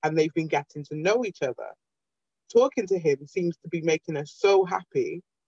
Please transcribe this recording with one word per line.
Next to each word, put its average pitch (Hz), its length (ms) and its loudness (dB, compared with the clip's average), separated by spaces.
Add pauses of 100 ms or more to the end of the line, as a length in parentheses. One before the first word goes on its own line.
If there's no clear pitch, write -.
and 160 140 0
they've 160 180 2
been 160 140 -2
getting 147 360 -4
to 151 120 -12
know 208 280 0
each 190 180 -8
other. 120 280 -6 (800)
Talking 240 360 2
to 190 100 0
him 147 300 0
seems 175 300 -4
to 170 100 -18
be 170 140 -6
making 160 340 -2
her 147 100 -6
so 392 380 4
happy, - 580 -4 (240)